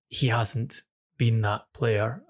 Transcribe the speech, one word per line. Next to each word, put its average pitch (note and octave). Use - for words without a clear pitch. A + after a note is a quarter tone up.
he -
hasn't A#2
been A2+
that G#2+
player A2+